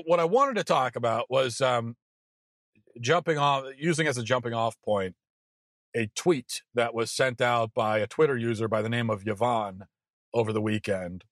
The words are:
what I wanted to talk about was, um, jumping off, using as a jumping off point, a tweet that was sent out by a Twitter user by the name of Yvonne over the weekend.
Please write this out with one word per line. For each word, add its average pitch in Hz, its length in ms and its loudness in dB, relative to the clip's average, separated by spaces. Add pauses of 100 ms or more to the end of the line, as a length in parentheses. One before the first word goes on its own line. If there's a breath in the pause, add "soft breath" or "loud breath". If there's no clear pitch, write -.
what 175 140 4
I 165 60 4
wanted 247 320 2
to 180 60 -2
talk 131 320 0
about 117 360 0
was, 131 280 0
um, 123 360 0 (1040)
jumping 151 400 0
off, 139 240 2 (160)
using 156 260 0
as 127 140 0
a 120 40 -4
jumping 120 300 -2
off 113 220 -2 (100)
point, 104 300 0 (760)
a 113 220 -2
tweet - 460 -2 (120)
that 117 200 0
was 117 180 -2
sent 131 300 -2
out 120 320 2
by 110 260 0
a 101 80 0
Twitter 143 300 2
user 113 320 -2
by 107 120 0
the 110 60 -4
name 117 220 0
of 101 180 -4
Yvonne 107 600 -2 (460)
over 110 200 0
the 107 80 0
weekend. 95 720 -2